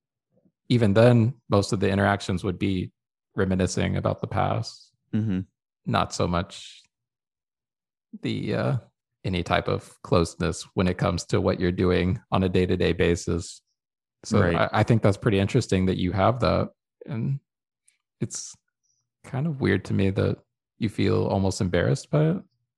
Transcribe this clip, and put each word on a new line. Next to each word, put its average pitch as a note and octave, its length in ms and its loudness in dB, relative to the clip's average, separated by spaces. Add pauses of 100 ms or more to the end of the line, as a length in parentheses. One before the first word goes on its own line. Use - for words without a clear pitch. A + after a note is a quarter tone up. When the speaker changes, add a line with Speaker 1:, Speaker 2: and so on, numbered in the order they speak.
(680)
Speaker 1:
even A2+ 260 4
then, A#2 400 6 (140)
most G2+ 240 2
of F#2+ 80 -2
the G2+ 80 2
interactions G2 540 0
would F#2 160 -6
be G2 320 -4 (440)
reminiscing F#2+ 640 0
about - 240 -2
the - 60 -6
past. G2+ 640 -4 (240)
Speaker 2:
Mm-hmm. G#2+ 260 -2 (460)
Speaker 1:
Not G2 260 -2
so F#2+ 140 -2
much - 560 -6 (1400)
the, G#2+ 320 -4
uh, B2 220 -2 (480)
any F2+ 180 -2
type F2 260 0
of - 340 -6
closeness E2+ 600 0 (120)
when F#2 120 2
it F2+ 120 -2
comes F#2 280 -2
to G2 140 0
what F#2 200 0
you're F2+ 120 0
doing F#2 480 0 (100)
on G2 140 2
a F2+ 40 0
day-to-day F2+ 440 0
basis. E2+ 680 -2 (640)
So - 160 2
Speaker 2:
Right. E2+ 160 2
Speaker 1:
I, G#2+ 160 2
I G#2+ 100 2
think A2+ 200 2
that's G2+ 140 2
pretty G2+ 220 0
interesting G2 480 0
that F#2+ 120 0
you F2+ 140 -2
have G#2 280 2
that. F2+ 300 0 (360)
And C#3 340 -6 (800)
it's - 360 -10 (680)
kind C3+ 220 -6
of C#3 140 -6
weird G2 260 2
to A2 80 -4
me G2 160 2
that G2 280 0 (400)
you A2 100 -2
feel G2+ 380 0
almost F#2+ 340 0
embarrassed F#2 500 0
by D#3 200 2
it. F#3+ 80 -4 (400)